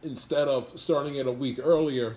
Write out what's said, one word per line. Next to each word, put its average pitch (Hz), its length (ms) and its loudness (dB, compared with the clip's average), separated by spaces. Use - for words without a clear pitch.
instead 147 460 -2
of 123 320 -2
starting 147 340 0
it 135 140 -2
a 127 40 0
week 123 300 -4
earlier, 139 560 2